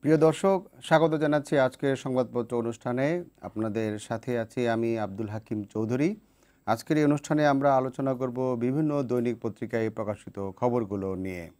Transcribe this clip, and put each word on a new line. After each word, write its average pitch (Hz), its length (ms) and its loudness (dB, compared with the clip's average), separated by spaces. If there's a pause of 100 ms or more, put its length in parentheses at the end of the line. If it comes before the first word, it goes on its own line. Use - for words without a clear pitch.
প্রিয় 151 160 4
দর্শক, 160 420 4 (240)
স্বাগত 160 320 4
জানাচ্ছি 147 440 2
আজকের 135 380 2
সংবাদপত্র 123 600 -2
অনুষ্ঠানে। 127 680 -2 (160)
আপনাদের 107 580 -4
সাথে 117 400 -6
আছি 117 300 -2
আমি 113 300 0
আব্দুল 104 300 -6
হাকিম 107 360 -8
চৌধুরী। 127 520 -2 (500)
আজকের 117 320 0
এই 151 60 4
অনুষ্ঠানে 147 420 2
আমরা 139 300 4
আলোচনা 131 380 -2
করব 127 420 -2
বিভিন্ন 143 460 0
দৈনিক 120 380 0
পত্রিকায় 113 500 -4
প্রকাশিত 101 680 -6
খবরগুলো 101 580 -2
নিয়ে। 92 460 -8